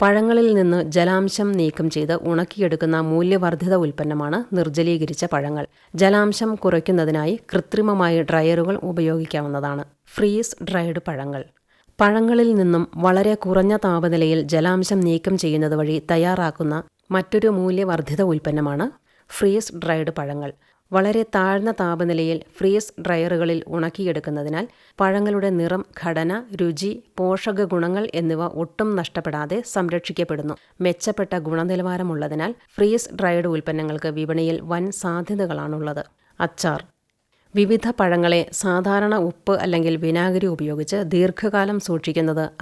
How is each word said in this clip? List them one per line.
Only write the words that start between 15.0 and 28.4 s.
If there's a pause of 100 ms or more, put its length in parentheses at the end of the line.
നീക്കം
ചെയ്യുന്നത്
വഴി (140)
തയ്യാറാക്കുന്ന (400)
മറ്റൊരു (100)
മൂല്യവർദ്ധിത (100)
ഉൽപ്പന്നമാണ് (440)
ഫ്രീസ്
ഡ്രൈഡ്
പഴങ്ങൾ. (400)
വളരെ (140)
താഴ്ന്ന
താപനിലയിൽ (180)
ഫ്രീസ് (100)
ഡ്രയറുകളിൽ (160)
ഉണക്കിയെടുക്കുന്നതിനാൽ (340)
പഴങ്ങളുടെ (100)
നിറം, (160)
ഘടന, (300)
രുചി, (280)
പോഷക (100)
ഗുണങ്ങൾ (160)
എന്നിവ (200)